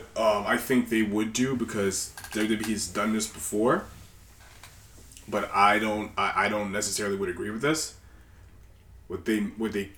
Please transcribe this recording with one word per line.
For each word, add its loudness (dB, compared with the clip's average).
um, 2
I 2
think 2
they 2
would 0
do, 0
because -2
W 0
W -2
E 2
has -4
done 0
this 0
before, 0
but -2
I 6
don't, -2
I, 2
I 2
don't -2
necessarily -2
would -2
agree -4
with -6
this. 0
What -8
they, 4
what -2
they -4